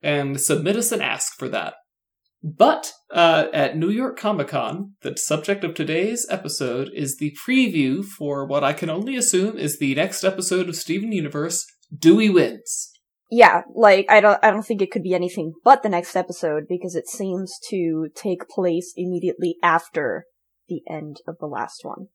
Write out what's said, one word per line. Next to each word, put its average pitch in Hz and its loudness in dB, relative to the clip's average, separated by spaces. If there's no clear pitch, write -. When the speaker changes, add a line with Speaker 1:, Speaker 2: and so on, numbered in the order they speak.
Speaker 1:
and 139 -2
submit 165 0
us 233 -2
an 240 -2
ask - -4
for 131 -8
that. - -6
But, 196 2
uh, 165 4
at 143 0
New 165 -2
York 247 -2
Comic 196 -2
Con, 143 -6
the 131 -8
subject 196 -2
of 160 -4
today's 175 -4
episode 135 -6
is 139 -6
the 151 -6
preview 190 2
for 143 -6
what 143 -2
I 143 2
can 165 -6
only 208 -6
assume 208 0
is 147 -6
the 135 0
next 180 -2
episode 185 -2
of 165 -8
Steven 196 -6
Universe: 156 -4
Dewey 208 6
Wins. - 0
Speaker 2:
Yeah, 202 8
like, 202 6
I 214 10
don't, 202 6
I 220 8
don't 208 -2
think 202 -4
it 190 -2
could 190 -4
be 185 -2
anything 175 -4
but 262 8
the 220 0
next 175 -2
episode, 160 -4
because 180 -6
it - -6
seems 190 -6
to 165 -2
take 180 -6
place 175 -2
immediately 180 -4
after 160 -2
the 175 -8
end 151 -12
of 165 -12
the - -10
last - -10
one. - -14